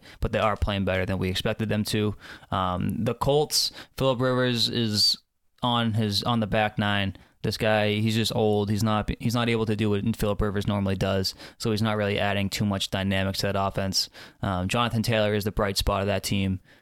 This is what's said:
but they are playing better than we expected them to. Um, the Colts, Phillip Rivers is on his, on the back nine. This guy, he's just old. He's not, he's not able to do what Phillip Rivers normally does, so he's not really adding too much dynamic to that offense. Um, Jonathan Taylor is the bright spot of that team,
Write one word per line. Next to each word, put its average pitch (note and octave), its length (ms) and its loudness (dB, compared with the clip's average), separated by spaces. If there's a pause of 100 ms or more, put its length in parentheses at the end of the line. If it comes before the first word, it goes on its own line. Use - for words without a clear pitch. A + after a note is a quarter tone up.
(200)
but G#2+ 100 -2
they G#2+ 80 0
are G#2 180 0
playing G2 280 0
better F#2 200 0
than F#2+ 140 -2
we F#2+ 100 0
expected A2 400 -2
them G#2 180 0
to. G#2 280 0 (380)
Um, F#2+ 520 -2
the A#2 100 0
Colts, - 580 0 (240)
Phillip C3 240 2
Rivers B2 480 2
is G#2+ 500 0 (460)
on A#2 300 2
his, G#2+ 280 0
on A#2 180 2
the G#2+ 60 0
back G#2+ 320 0
nine. G2+ 380 0 (260)
This A2 140 -2
guy, G#2+ 380 2
he's A2 200 2
just A2 200 0
old. G#2 360 2
He's G#2+ 140 0
not, G#2+ 340 0
he's A#2 160 -2
not A#2+ 140 0
able A2+ 180 2
to G#2+ 80 0
do G#2+ 160 2
what G2+ 260 0
Phillip G#2 240 0
Rivers G2+ 280 -2
normally G2+ 260 0
does, F#2+ 400 -2 (240)
so A2+ 140 -2
he's G#2 100 0
not A2 140 0
really G#2 220 0
adding G2 300 2
too - 160 -4
much G2 260 -2
dynamic F#2+ 460 0
to G2+ 120 -2
that G2 100 0
offense. G2 500 -2 (340)
Um, F#2 260 0
Jonathan A#2 340 0
Taylor G#2+ 320 2
is G#2 100 0
the G#2+ 80 -2
bright G2+ 240 0
spot G2+ 260 0
of G2+ 40 -2
that G2 160 0
team, F#2+ 380 0 (220)